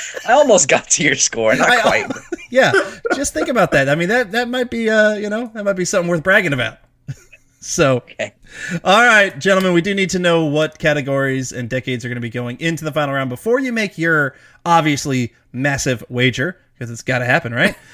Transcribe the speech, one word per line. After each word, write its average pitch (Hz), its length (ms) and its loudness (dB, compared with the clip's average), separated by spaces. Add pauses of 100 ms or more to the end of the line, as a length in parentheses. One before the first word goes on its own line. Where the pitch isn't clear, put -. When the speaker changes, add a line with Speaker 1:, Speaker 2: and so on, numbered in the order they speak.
(280)
Speaker 1:
I 220 40 4
almost 262 360 6
got - 220 0
to - 140 0
your 139 100 2
score. 113 400 0
Not 175 160 2
Speaker 2:
I, 240 100 4
Speaker 1:
quite. 107 300 0 (200)
Speaker 2:
<laughs> - 200 -12
yeah, 247 220 4 (420)
just 277 180 -4
think 320 160 -4
about 226 220 0
that. 139 180 2
I 143 60 2
mean, 170 140 0
that, 226 240 0
that 233 160 -2
might 247 220 -4
be, 226 200 -2
uh, 214 240 4
you 208 160 -6
know, 226 240 -6
that 208 100 -10
might 202 100 0
be 180 100 -2
something 175 260 -2
worth 170 120 -2
bragging 185 300 2
about. 117 260 -4 (840)
So, 135 340 2
Speaker 1:
Okay. - 360 -10 (480)
Speaker 2:
all 208 240 6
right, 202 320 4
gentlemen, 190 340 2
we 170 100 4
do 196 120 -2
need 190 160 0
to 185 80 -2
know 170 280 2
what 151 340 -2
categories 135 720 0
and 120 180 -8
decades 127 340 -4
are 123 40 -8
gonna 123 120 -8
be 120 80 -6
going 120 320 -8
into 165 240 -4
the 156 60 -6
final 143 240 -2
round 135 160 -4
before 226 300 -2
you 262 120 -4
make 220 240 -4
your 160 380 0 (320)
obviously 147 680 0 (200)
massive 131 560 -4
wager, 127 500 -2 (180)
'cause 117 140 -12
it's 117 120 -14
gotta 123 220 -2
happen, 120 300 0
right? 156 260 0
Speaker 1:
<laughs> - 140 -20